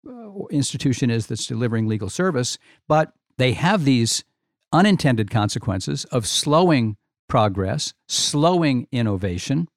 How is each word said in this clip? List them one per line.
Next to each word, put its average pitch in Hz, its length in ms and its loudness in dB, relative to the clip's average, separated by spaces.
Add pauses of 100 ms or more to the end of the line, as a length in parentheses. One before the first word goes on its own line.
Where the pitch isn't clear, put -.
uh, 220 420 -14
institution 135 600 -2
is 113 180 -2
that's - 180 -8
delivering 113 400 -2
legal 107 240 -4
service, 160 480 -2 (300)
but 156 240 2 (260)
they 127 140 4
have 185 320 0
these 120 400 2 (480)
unintended 147 580 4
consequences 104 760 -2
of 123 200 -4
slowing 147 720 2 (320)
progress, 101 640 0 (140)
slowing 147 840 0
innovation 107 880 -2